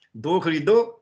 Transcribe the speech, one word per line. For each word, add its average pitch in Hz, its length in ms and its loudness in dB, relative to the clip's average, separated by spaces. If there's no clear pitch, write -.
"ਦੋ 156 220 -2
ਖਰੀਦੋ, 175 640 0